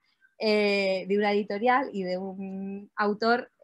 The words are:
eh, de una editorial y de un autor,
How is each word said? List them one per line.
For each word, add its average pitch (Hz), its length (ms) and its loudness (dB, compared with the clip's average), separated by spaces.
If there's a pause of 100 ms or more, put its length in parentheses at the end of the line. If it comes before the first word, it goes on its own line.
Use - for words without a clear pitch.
(380)
eh, 202 680 2
de 202 100 2
una 208 140 2
editorial 214 600 2
y 196 100 -4
de 180 160 -4
un 196 760 -10
autor, 220 540 0 (140)